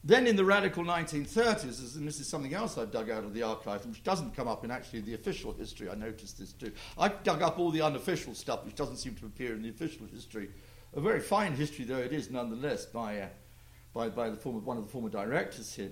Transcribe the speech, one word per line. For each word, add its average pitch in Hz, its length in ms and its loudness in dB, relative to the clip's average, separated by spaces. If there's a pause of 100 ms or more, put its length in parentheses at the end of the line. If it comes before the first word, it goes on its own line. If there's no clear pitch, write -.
Then 247 200 12
in 226 80 8
the 190 100 8
radical 190 380 6
nineteen 160 420 0
thirties, 131 720 2
and 151 120 -4
this 143 120 -6
is 135 100 -6
something 143 240 -4
else 202 240 -2
I've 113 140 -2
dug 110 180 -2
out 110 140 -2
of 101 100 -6
the 113 80 -2
archive, 104 460 -2
which 113 160 -10
doesn't 165 320 0
come 123 120 -2
up 110 160 -2
in 117 60 -4
actually 120 320 -6
the 110 140 -6
official - 360 -4
history, 104 380 -8
I 98 60 -6
noticed 107 420 -8
this 95 160 -12
too. 113 180 -8 (240)
I've 202 280 2
dug 170 180 4
up 165 160 4
all 175 140 4
the 156 100 4
unofficial 151 540 0
stuff - 300 -4
which 107 100 -10
doesn't 127 220 -4
seem 120 180 -8
to - 100 -12
appear 117 300 -6
in 107 80 -6
the 113 60 -6
official 131 360 -6
history. 101 440 -10 (460)
A 139 60 -2
very 214 180 4
fine 196 340 2
history, 135 320 -2
though 127 120 -2
it 127 160 0
is, 135 160 -2
nonetheless, 123 560 -2
by, 104 360 -4
uh, 92 60 -6 (680)
by, 113 140 0
by 113 200 0
the 104 80 -6
former, 117 220 -4
one 117 180 -4
of 110 60 -6
the 98 80 -10
former 113 180 -4
directors 113 640 -2
here. 98 180 -6